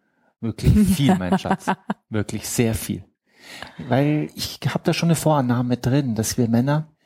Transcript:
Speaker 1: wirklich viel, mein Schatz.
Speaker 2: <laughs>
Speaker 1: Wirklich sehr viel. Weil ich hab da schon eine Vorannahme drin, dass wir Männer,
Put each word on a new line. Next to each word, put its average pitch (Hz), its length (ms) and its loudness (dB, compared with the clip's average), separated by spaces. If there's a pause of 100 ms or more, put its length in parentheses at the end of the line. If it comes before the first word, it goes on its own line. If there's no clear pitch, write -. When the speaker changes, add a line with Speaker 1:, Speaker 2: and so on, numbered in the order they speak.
(400)
Speaker 1:
wirklich - 320 0 (240)
viel, 147 220 4
mein 92 220 0
Schatz. 190 260 -4 (220)
Speaker 2:
<laughs> - 220 -10
Speaker 1:
Wirklich 107 380 -4
sehr 113 260 0
viel. - 300 -6 (840)
Weil 147 440 0
ich - 260 -10 (140)
hab - 120 -4
da 165 80 2
schon 165 160 0
eine 165 80 4
Vorannahme 123 580 2
drin, 127 400 0
dass 110 220 -4
wir 120 100 2
Männer, 139 460 0 (120)